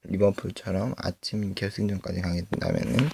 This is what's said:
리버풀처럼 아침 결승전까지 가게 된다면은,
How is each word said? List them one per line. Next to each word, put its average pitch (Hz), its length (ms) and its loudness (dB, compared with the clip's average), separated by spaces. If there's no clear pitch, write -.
리버풀처럼 98 920 0
아침 98 580 -4
결승전까지 98 640 -2
가게 87 240 0
된다면은, - 680 2